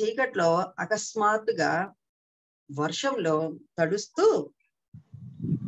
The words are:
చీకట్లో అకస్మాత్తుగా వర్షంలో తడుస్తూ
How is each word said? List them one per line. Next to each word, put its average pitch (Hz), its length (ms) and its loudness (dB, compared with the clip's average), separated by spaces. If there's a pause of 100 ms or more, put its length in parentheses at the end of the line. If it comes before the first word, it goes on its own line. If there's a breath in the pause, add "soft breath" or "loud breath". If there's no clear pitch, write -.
చీకట్లో 196 800 2
అకస్మాత్తుగా 208 1120 0 (880)
వర్షంలో 160 720 0 (260)
తడుస్తూ 202 680 2 (1160)